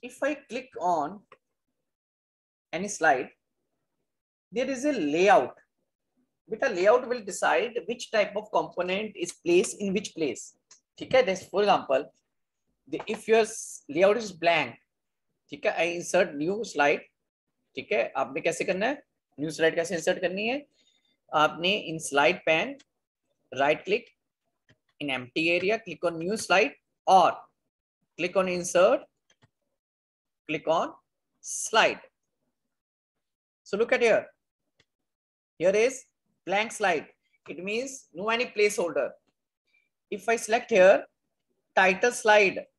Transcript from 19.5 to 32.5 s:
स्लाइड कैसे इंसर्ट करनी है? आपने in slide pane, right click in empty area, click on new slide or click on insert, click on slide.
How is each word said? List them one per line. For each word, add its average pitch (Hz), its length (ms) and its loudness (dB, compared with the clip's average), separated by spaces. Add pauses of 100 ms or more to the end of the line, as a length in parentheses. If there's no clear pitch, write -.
स्लाइड 156 240 0
कैसे 170 200 -4
इंसर्ट 180 260 -2
करनी 185 260 -4
है? 277 140 -6 (760)
आपने 156 380 2 (160)
in 160 100 -8
slide 156 480 2
pane, 202 300 0 (840)
right 143 240 2
click 214 240 -4 (960)
in 143 80 -8
empty 131 480 -4
area, 196 280 -2
click 160 180 -14
on 170 140 -2
new 180 200 -6
slide 214 360 2 (320)
or 165 280 6 (840)
click 180 200 -2
on 185 100 2
insert, 180 540 2 (1500)
click 156 200 -6
on 202 260 0 (480)
slide. - 580 0 (1600)